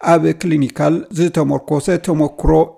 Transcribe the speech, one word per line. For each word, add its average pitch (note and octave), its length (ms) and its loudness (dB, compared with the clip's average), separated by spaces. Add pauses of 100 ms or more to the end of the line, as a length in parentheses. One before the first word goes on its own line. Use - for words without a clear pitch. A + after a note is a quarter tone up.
ኣብ E3+ 200 4 (100)
ክሊኒካል D3+ 600 0 (180)
ዝተመርኮሰ D#3 840 -2
ተመክሮ D#3 520 -2 (260)